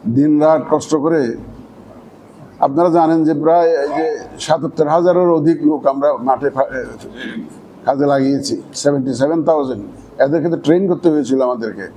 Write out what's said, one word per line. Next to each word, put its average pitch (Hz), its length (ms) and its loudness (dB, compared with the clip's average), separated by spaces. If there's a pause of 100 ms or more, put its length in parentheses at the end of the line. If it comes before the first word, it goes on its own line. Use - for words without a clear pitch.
(160)
দিনরাত 151 540 4
কষ্ট 151 260 0
করে, 156 240 0 (1500)
আপনারা 160 240 2
জানেন 160 340 2
যে 160 100 2
প্রায় 165 340 2 (160)
এই 147 140 -4
যে 160 80 -2 (320)
সাতাত্তর 156 500 -2
হাজারের 175 420 4
অধিক 160 280 2 (100)
লোক 143 180 -2
আমরা 139 220 2 (200)
মাঠে 131 220 0
ফা-, 135 220 -2 (1120)
কাজে 139 220 0
লাগিয়েছি, 139 560 -2 (200)
সেভেন্টি 135 320 0
সেভেন 147 340 0
থাউজেন্ড। 131 360 -2 (380)
এদেরকে 147 260 0
তো 165 80 0
ট্রেন 170 340 2
করতে 175 200 0
হয়েছিল 135 320 0
আমাদেরকে 110 440 -4 (100)